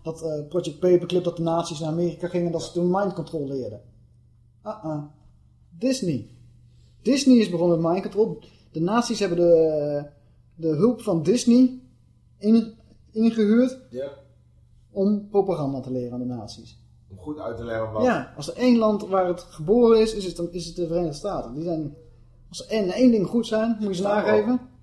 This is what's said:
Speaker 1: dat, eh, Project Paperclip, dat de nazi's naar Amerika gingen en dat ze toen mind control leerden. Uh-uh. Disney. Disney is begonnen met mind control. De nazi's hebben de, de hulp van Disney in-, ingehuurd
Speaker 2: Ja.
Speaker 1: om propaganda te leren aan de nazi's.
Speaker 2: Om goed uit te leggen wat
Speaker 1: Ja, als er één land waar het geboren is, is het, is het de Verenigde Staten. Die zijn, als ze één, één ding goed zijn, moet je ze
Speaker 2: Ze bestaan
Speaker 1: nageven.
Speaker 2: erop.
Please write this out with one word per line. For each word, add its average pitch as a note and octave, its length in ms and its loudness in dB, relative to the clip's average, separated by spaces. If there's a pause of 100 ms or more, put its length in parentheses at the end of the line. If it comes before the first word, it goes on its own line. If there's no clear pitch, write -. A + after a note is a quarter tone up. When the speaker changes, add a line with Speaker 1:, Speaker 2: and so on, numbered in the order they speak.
Speaker 1:
dat, D#3+ 200 -10
eh, D3+ 260 -6
Project E3 300 -6
Paperclip, F3 460 2
dat E3+ 120 -4
de E3 60 -6
nazi's E3 360 -2
naar D#3+ 120 -6
Amerika E3+ 380 -4
gingen F3 180 -2
en E3 60 -4
dat D#3+ 100 -4
ze - 100 -12
toen F3 180 0
mind F#3+ 220 0
control D#3 340 -8
leerden. A#2 340 -8 (840)
Uh-uh. D#3 380 -8 (760)
Disney. F3+ 520 -2 (720)
Disney C4 340 4
is G3 140 4
begonnen E3+ 300 2
met E3 100 0
mind F#3 120 -2
control. G3 360 -2 (340)
De D#3+ 80 -6
nazi's A3 380 0
hebben F3 200 0
de, D#3 640 4 (500)
de E3 140 -4
hulp G#3 340 2
van E3+ 200 0
Disney A#3+ 580 4 (580)
in-, A3 360 2 (380)
ingehuurd A3+ 680 2 (120)
Speaker 2:
Ja. C3 180 -10 (840)
Speaker 1:
om G3+ 380 0
propaganda D#3 520 0
te B2 100 -10
leren B2 220 -6
aan B2 60 -8
de B2+ 60 -6 (100)
nazi's. A2+ 440 -14 (320)
Speaker 2:
Om F#2+ 80 -20
goed - 200 -12
uit A2+ 180 -8
te A#2 80 -12
leggen A2 280 -6
wat G#2+ 100 -2
Speaker 1:
Ja, A#3 340 0
als D3 140 -12
er - 60 -12
één B3 220 4
land G#3+ 300 0
waar F#3+ 180 0
het F3+ 140 -4
geboren A3+ 600 4
is, A3 140 0
is G3+ 100 -6
het, E3+ 260 -6
is F3 160 -10
het E3 100 -14
de F3 100 -4
Verenigde D#3+ 300 -4
Staten. C3 380 -8
Die D3+ 80 -8
zijn, D#3 320 -6 (540)
als - 100 -18
ze - 80 -14
één, G3+ 240 -2
één B3 200 6
ding G#3+ 160 4
goed A3+ 200 -2
zijn, A3 240 0
moet G#3+ 80 -2
je G#3 80 -4
ze F#3+ 80 -2
Speaker 2:
Ze F3 80 -4
bestaan G3+ 220 0
Speaker 1:
nageven. G#3+ 240 2
Speaker 2:
erop. B3+ 120 0 (220)